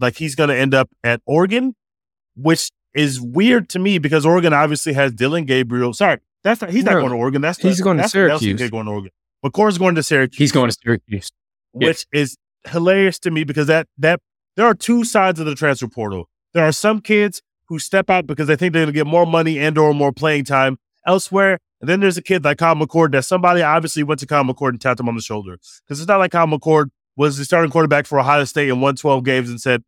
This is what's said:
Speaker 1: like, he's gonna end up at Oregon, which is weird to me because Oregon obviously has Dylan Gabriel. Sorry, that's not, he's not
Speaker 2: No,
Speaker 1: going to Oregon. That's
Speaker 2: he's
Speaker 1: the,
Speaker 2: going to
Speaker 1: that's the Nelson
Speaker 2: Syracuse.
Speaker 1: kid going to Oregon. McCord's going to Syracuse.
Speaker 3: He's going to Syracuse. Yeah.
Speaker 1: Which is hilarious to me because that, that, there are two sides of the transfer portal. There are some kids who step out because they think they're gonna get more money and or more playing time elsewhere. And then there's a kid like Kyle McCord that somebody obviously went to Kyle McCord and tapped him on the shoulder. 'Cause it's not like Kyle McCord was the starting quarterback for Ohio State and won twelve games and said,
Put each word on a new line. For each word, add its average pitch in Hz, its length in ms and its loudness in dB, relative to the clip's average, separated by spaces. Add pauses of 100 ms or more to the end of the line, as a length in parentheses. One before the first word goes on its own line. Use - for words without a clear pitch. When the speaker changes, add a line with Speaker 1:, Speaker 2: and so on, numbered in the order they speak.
Speaker 1:
like, 123 160 0
he's 156 180 -6
gonna 143 200 2
end 135 200 2
up 131 160 2 (140)
at 117 220 -2
Oregon, 202 500 0 (600)
which 151 340 0 (220)
is 139 280 -2
weird 190 500 0
to 185 80 -8
me 190 200 0
because 151 280 0
Oregon 170 260 4
obviously 151 420 0
has 135 180 2
Dylan 139 340 -2
Gabriel. 123 480 0
Sorry, 156 240 0 (240)
that's 220 180 0
not, 185 100 -8
he's 226 140 0
not 190 100 2
Speaker 2:
No, 165 60 2
Speaker 1:
going 127 120 -2
to 120 60 -4
Oregon. 135 220 -2
That's 165 180 -4
Speaker 2:
he's 185 200 0
Speaker 1:
the, 185 60 -2
Speaker 2:
going 185 140 2
to - 40 0
Speaker 1:
that's 220 100 -2
the 190 140 2
Nelson 151 180 2
Speaker 2:
Syracuse. 104 160 -2
Speaker 1:
kid 120 120 -4
going 110 140 -8
to 104 60 -6
Oregon. 98 180 -10 (340)
McCord's 190 340 0
going 180 160 2
to 156 80 0
Syracuse. 131 360 0
Speaker 3:
He's 143 140 2
going 127 180 2
to - 120 -6
Syracuse. 107 480 -4 (440)
Yeah. 190 140 0
Speaker 1:
Which - 240 -2
is 143 240 -2 (300)
hilarious 185 540 0
to 180 100 -4
me 156 140 -2
because 147 240 -2
that, 160 180 0 (120)
that, 156 220 0 (360)
there 220 100 2
are 220 80 4
two 233 300 0
sides 190 340 0
of 156 80 -6
the 147 80 -4
transfer 135 340 -2
portal. 101 400 -8 (260)
There 170 100 2
are 156 80 2
some 214 280 0
kids 208 420 0 (260)
who 160 100 -8
step 190 320 -2
out 180 160 2
because 147 220 -4
they 151 80 2
think 175 160 -2
they're 160 100 2
gonna 151 100 0
get 147 140 -2
more 170 200 2
money 160 320 0
and 151 200 -2
or 151 160 4
more 143 180 0
playing 147 320 -2
time 135 340 0 (280)
elsewhere. 190 520 2 (220)
And 127 80 -6
then 185 120 0
there's 185 160 2
a 175 60 -8
kid 180 220 -2
like 147 140 0
Kyle 165 160 4
McCord 156 380 2
that 135 120 2
somebody 175 380 2
obviously 156 400 0
went 147 180 -2
to 135 60 -12
Kyle 147 180 2
McCord 131 260 -2
and 120 100 -8
tapped 123 180 -2
him 120 100 -4
on 117 60 -4
the 113 80 -8
shoulder. 98 340 -10 (300)
'Cause 143 140 -12
it's 165 80 -6
not 202 100 4
like 185 140 0
Kyle 170 140 2
McCord 151 400 0 (300)
was 139 200 0
the 139 80 -8
starting 165 260 0
quarterback 147 360 2
for 147 120 -2
Ohio 143 260 2
State 139 260 -2
and 127 100 -2
won 135 160 0
twelve 135 280 0
games 127 260 -2
and 120 100 -12
said, 123 280 0